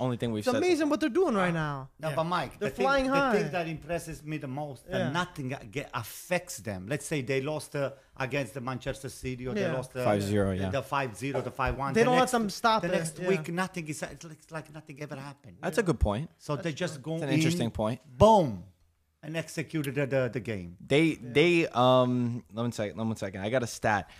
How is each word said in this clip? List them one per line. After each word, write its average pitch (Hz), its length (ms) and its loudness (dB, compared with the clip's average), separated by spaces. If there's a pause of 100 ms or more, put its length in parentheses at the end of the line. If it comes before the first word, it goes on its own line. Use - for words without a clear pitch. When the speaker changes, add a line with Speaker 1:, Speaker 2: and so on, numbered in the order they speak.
Speaker 1:
only 123 140 2
thing 117 160 -2
we've 107 140 0
Speaker 2:
it's - 40 -
Speaker 1:
said. 247 60 4
Speaker 2:
amazing 320 320 4
what 302 100 2
they're 302 120 2
doing 311 240 4
right 180 180 4
now. 147 380 -2 (100)
Speaker 3:
No, 151 80 -4
Speaker 2:
Yeah. 147 80 -2
Speaker 3:
but 160 80 2
Mike, 170 340 -2
Speaker 2:
They're 208 120 -2
Speaker 3:
the - 40 -8
thing, - 120 0
Speaker 2:
flying 269 220 4
Speaker 3:
the 262 40 2
Speaker 2:
high. 277 200 4 (100)
Speaker 3:
thing 151 100 -2
that 170 160 0
impresses 160 560 -6
me 151 140 -4
the 143 100 -8
most, 139 400 -8
Speaker 2:
Yeah. - 100 -4
Speaker 3:
that 165 140 0
nothing 160 400 -4
a-, 135 180 -8
get, 135 220 -6
affects - 640 -4
them. 95 320 -6
Let's 143 160 -2
say 151 160 -2
they 135 220 0
lost, 151 340 -6
uh, 135 140 -2 (280)
against 131 360 -4
the 131 80 -8
Manchester 127 480 -6
City, 127 360 -8
or 127 60 -4
they 214 80 -2
Speaker 2:
Yeah. 170 140 0
Speaker 3:
lost, 127 200 -6
uh, 127 100 -4
Speaker 1:
Five 104 180 4
zero, 101 300 2
Speaker 3:
the, 92 40 0
Speaker 1:
yeah. 95 140 -2
Speaker 3:
the 131 100 0
five 139 380 -2
zero, 135 240 -2
the 123 80 -6
five 127 260 0
one. 135 160 -2
Speaker 2:
They 220 80 4
Speaker 3:
The 240 60 6
Speaker 2:
don't 247 80 6
let 254 60 6
Speaker 3:
next, 254 120 4
Speaker 2:
them 226 160 2
stop 220 320 2
Speaker 3:
the 170 80 0
Speaker 2:
it, 180 40 0
Speaker 3:
next 165 260 0
Speaker 2:
yeah. 180 100 -2
Speaker 3:
week, 170 240 0
nothing 180 360 -4
is, 156 140 -8
it 151 220 -10
looks 156 260 -20
like 156 220 -10
nothing 151 300 -16
ever 147 140 -8
happened. 135 440 -14
Speaker 1:
That's 170 160 -4
Speaker 2:
Yeah. 240 60 6
Speaker 1:
a - 20 -6
good 156 160 2
point. 107 380 2
Speaker 3:
So - 180 -4
Speaker 2:
That's 143 80 -6
Speaker 3:
they 165 80 -2
just 160 220 -4
Speaker 2:
true. 131 80 -12
Speaker 3:
go 156 140 -6
Speaker 1:
It's 160 80 -4
an 139 40 -2
Speaker 3:
in, 135 60 2
Speaker 1:
interesting 160 360 4
point. 113 360 0
Speaker 3:
boom, 139 580 2 (580)
and 156 140 -10
executed 156 600 -6
the, 143 100 0
the, 127 260 2
the 123 80 -4
game. 92 400 -6
Speaker 1:
They, 143 220 4
Speaker 2:
Yeah. 156 180 2
Speaker 1:
they, 156 540 4
um, 123 680 4 (100)
let 113 100 -2
me 120 80 0
check, 104 240 -4
let 113 100 -2
me 113 80 0
check. 98 220 -6
I 101 140 -2
got 127 140 2
a - 20 0
stat. 107 420 0 (120)